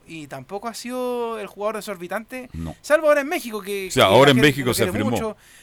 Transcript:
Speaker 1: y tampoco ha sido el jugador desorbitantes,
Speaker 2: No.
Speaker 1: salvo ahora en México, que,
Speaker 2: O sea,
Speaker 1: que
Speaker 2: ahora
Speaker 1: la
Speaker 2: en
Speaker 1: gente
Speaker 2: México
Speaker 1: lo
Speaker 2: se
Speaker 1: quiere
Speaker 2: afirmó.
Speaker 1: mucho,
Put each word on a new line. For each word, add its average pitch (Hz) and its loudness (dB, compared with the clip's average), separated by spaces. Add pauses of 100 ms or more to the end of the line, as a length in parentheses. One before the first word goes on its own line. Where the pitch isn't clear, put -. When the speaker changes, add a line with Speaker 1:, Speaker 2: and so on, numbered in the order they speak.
Speaker 1:
y 160 -14
tampoco 151 -12
ha 220 -10
sido 240 -6
el 202 -10
jugador 208 -6
desorbitantes, 208 -10
Speaker 2:
No. 165 -10
Speaker 1:
salvo 311 2
ahora 294 4
en 269 -8
México, 240 -6
que, 196 -8
Speaker 2:
O - -14
sea, 117 6
Speaker 1:
que 98 6
Speaker 2:
ahora 131 8
Speaker 1:
la 147 8
Speaker 2:
en 131 4
Speaker 1:
gente 127 6
Speaker 2:
México 131 0
Speaker 1:
lo 117 2
Speaker 2:
se 117 -2
Speaker 1:
quiere 98 0
Speaker 2:
afirmó. 107 -2
Speaker 1:
mucho, 214 -4 (260)